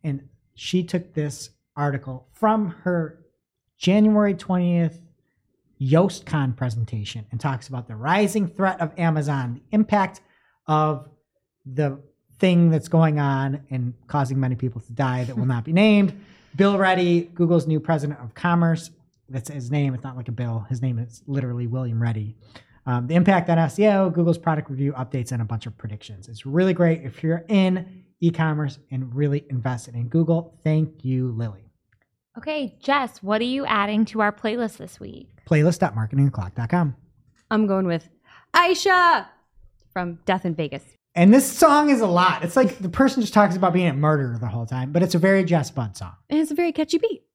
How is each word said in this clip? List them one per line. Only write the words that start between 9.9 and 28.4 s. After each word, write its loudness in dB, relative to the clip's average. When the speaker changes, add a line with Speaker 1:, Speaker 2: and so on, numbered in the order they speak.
Speaker 1:
of 0
the -4
thing 6
that's 0
going 2
on -2
and -6
causing -2
many 0
people -6
to -20
die -2
that -8
will -2
not -2
be -6
named. 4
Bill 2
Ready, 2
Google's 2
new 0
president -2
of -14
commerce. 0
That's -8
his -8
name. 0
It's -8
not -12
like -10
a -8
bill. -6
His -4
name -2
is -12
literally -4
William -4
Ready. -4
Um, -2
the 2
impact 4
on 4
S 0
E 6
O, 4
Google's 2
product -2
review -2
updates, -6
and -2
a -2
bunch -6
of -14
predictions. -16
It's -16
really 2
great. 2
If -12
you're -2
in 0
e-commerce 0